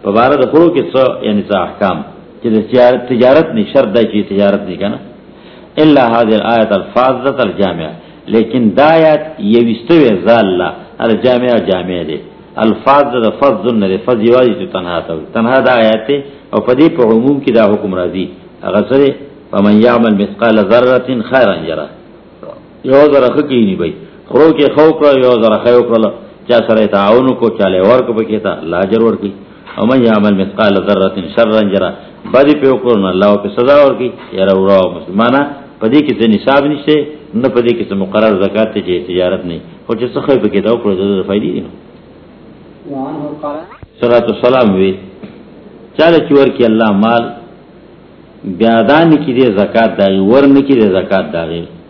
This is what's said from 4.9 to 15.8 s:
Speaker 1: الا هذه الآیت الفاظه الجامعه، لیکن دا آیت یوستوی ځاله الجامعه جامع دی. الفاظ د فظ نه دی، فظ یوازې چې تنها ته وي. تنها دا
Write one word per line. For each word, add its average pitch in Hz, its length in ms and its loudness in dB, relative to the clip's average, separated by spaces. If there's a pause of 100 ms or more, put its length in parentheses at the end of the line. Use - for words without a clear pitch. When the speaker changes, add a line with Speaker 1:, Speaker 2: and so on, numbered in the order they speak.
Speaker 1:
الا 143 200 6 (120)
هذه 113 260 2
الآیت 110 320 0
الفاظه 123 680 -2 (100)
الجامعه، 85 440 -4 (420)
لیکن 117 280 0 (160)
دا 147 160 4
آیت 156 300 2 (300)
یوستوی 120 560 2 (160)
ځاله 95 420 2 (380)
الجامعه 120 520 0 (100)
جامع 90 400 -4
دی. 76 100 -8 (460)
الفاظ 135 400 2 (200)
د - 20 0 (140)
فظ 113 240 0 (160)
نه 98 80 0
دی، 95 180 -2
فظ 123 120 0 (100)
یوازې 123 320 2
چې 92 120 -8
تنها 87 340 -6
ته 85 80 -8
وي. 78 100 -10 (100)
تنها 117 220 0 (120)
دا 127 40 2 (100)